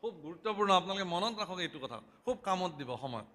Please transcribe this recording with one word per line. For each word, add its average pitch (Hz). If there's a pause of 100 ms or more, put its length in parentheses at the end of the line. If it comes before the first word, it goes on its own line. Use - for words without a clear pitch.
খুব 220 (120)
গুৰুত্বপূৰ্ণ, 202
আপোনালোকে 190
মনত 185
ৰাখক 185
এইটো 160
কথা, 117 (260)
খুব 247
কামত 185
দিব 139
সময়। 113